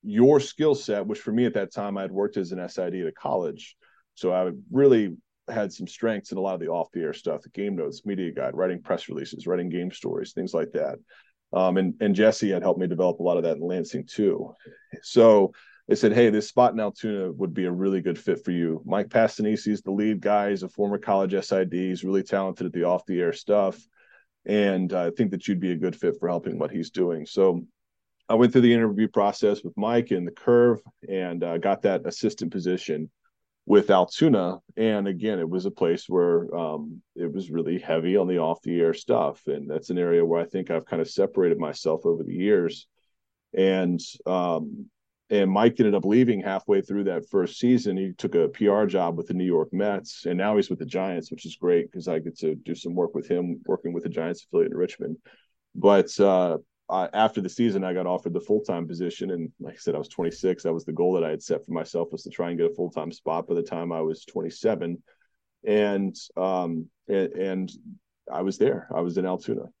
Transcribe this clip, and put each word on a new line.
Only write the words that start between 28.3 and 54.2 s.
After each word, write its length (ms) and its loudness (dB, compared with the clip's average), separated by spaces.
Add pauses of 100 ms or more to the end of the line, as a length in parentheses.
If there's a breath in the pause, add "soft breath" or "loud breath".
went 160 6
through 100 6
the 120 8
interview 340 2
process 560 2
with 140 -10
Mike 340 0
and 160 -2
the 40 -8
Curve 500 4 (260)
and, 380 -4
uh, 140 -2
got 240 0
that 220 2
assistant 460 -4
position 580 -4 (560)
with 240 6
Altoona. 680 4 (160)
And 320 0
again, 320 -2
it 100 -2
was 160 -4
a 60 -2
place 380 -2
where, 440 2
um, 480 -6 (140)
it 160 -6
was 180 -6
really 300 -2
heavy 380 0
on 100 2
the 120 0
off-the-air 540 0
stuff. 540 -2
And 220 -6
that's 220 -6
an 60 -2
area 280 4
where 160 0
I 40 -2
think 240 -8
I've 160 -2
kind 160 -4
of 80 -4
separated 480 2
myself 480 -4
over 180 0
the 100 -8
years. 540 0 (640)
And, 460 2 (260)
um, 640 -2 (400)
and 220 2
Mike 280 4
ended 160 4
up 100 0
leaving 360 4
halfway 400 0
through 240 -4
that 240 -4
first 300 0
season. 380 2
He 160 -4
took 220 -4
a 120 6
P 200 0
R 200 4
job 300 0
with 100 -6
the 60 -6
New 120 0
York 280 0
Mets, 520 -2
and 120 -2
now 180 2
he's 140 2
with 100 -4
the 60 -6
Giants, 460 -4
which 140 -14
is 120 -14
great 340 0
'cause 160 -10
I 120 -2
get 200 -10
to 160 -2
do 200 -8
some 200 -8
work 180 0
with 140 -6
him, 380 -4
working 260 -4
with 120 -6
the 60 -6
Giants 360 -6